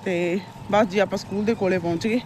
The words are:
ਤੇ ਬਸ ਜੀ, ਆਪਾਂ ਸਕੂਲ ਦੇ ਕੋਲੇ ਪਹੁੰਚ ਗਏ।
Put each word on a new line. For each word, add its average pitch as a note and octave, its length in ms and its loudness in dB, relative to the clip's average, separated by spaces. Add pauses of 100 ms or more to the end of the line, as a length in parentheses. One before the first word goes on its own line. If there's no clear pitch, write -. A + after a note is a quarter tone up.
ਤੇ F3+ 360 0 (300)
ਬਸ G#3 160 4
ਜੀ, F#3 120 -2
ਆਪਾਂ G3 200 2
ਸਕੂਲ G3+ 260 -4
ਦੇ A3+ 100 2
ਕੋਲੇ F#3 240 2
ਪਹੁੰਚ E3+ 280 0
ਗਏ। A#3 200 2